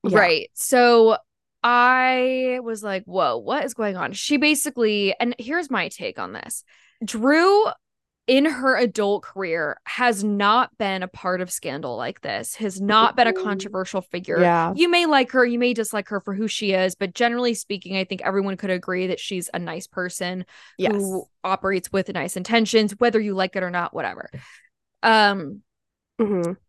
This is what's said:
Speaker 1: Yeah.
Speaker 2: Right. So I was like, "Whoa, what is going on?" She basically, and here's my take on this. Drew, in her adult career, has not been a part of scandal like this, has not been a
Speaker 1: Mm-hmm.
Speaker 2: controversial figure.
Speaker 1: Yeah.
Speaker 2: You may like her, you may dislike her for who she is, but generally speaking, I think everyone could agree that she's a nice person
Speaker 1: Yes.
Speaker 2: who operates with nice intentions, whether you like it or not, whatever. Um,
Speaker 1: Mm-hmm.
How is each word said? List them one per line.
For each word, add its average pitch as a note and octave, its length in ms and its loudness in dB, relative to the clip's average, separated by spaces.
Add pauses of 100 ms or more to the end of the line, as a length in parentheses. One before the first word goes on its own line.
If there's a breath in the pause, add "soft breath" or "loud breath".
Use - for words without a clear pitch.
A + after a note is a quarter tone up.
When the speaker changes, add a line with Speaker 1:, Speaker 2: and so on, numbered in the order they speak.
Speaker 1:
Yeah. G#3 140 4
Speaker 2:
Right. F3 360 2
So A#3 600 6 (440)
I B3+ 1000 2
was A3 220 -8
like, G3 200 -4
"Whoa, E3+ 320 0
what G#3+ 280 -4
is B3 100 -8
going G3+ 220 -4
on?" F3 160 -6
She C#4+ 240 -2
basically, A#3+ 840 0
and A#3+ 220 -2
here's C#4+ 320 -6
my F3+ 160 -2
take - 280 -10
on F#2+ 160 -10
this. - 300 -14 (420 soft breath)
Drew, E4 600 4 (640)
in C4+ 160 4
her C4 320 0
adult G3+ 480 0
career, E3 600 -6
has A#3 380 0
not G#3 560 2
been F#3+ 240 -4
a F#3 60 -8
part F#3 320 -4
of F3+ 100 -6
scandal C3+ 460 -8
like A#2+ 240 -8
this, A2+ 360 -6
has F#3+ 240 -6
not G#3+ 360 4
been A#3+ 100 6
a A3+ 60 2
Speaker 1:
Mm-hmm. F#3 100 -4
Speaker 2:
controversial G3 600 -4
figure. F3+ 380 -4
Speaker 1:
Yeah. E3+ 360 4
Speaker 2:
You E4+ 120 2
may F4 180 2
like C4+ 260 2
her, B3+ 120 4
you A#3+ 140 0
may B3 160 2
dislike G#3+ 360 -4
her G3+ 100 -2
for G3+ 120 -10
who G#3 140 -4
she G3+ 280 -2
is, F#3 200 0
but G3 180 -6
generally A#3+ 420 0
speaking, F#3+ 420 -8
I F#3+ 80 -2
think F#3 180 -8
everyone G3 340 -2
could F#3+ 140 -6
agree F#3 380 -2
that F#3 100 -4
she's F3+ 340 -8
a F3 60 -6
nice E3 300 -8
person F3+ 580 -8 (320 loud breath)
Speaker 1:
Yes. F#3 160 0
Speaker 2:
who F#3+ 320 -4 (160)
operates F#3+ 480 -2
with F#3+ 200 -2
nice F3 260 -6
intentions, G#3+ 640 2
whether A#3 200 4
you G#3 160 -2
like F#3+ 220 -2
it F#3 80 -2
or F3 60 -6
not, F3 220 -4
whatever. - 380 -8 (720 loud breath)
Um, G3+ 600 2 (580)
Speaker 1:
Mm-hmm. F#3 320 0 (160)